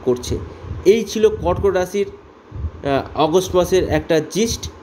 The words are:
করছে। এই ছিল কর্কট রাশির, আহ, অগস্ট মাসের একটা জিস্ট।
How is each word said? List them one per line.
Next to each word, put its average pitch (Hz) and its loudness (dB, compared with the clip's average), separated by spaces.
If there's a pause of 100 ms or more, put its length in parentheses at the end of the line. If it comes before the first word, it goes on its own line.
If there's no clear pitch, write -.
করছে। 123 -2 (480)
এই 214 6
ছিল 214 2
কর্কট 180 -2
রাশির, 190 0
আহ, - -6
অগস্ট 165 2
মাসের 180 2
একটা 156 2 (100)
জিস্ট। - -2 (140)